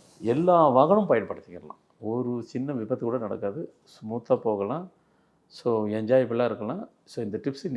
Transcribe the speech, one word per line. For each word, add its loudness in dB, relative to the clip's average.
எல்லா 2
வாகனமும் 6
பயன்படுத்திக்கிடலாம். -4
ஒரு -4
சின்ன -6
விபத்து -4
கூட -2
நடக்காது. -6
ஸ்மூத்தா -2
போகலாம். -2
So, -2
என்ஜாயபிளா 2
இருக்கலாம். -6
So, -14
இந்த -6
டிப்ஸ் -6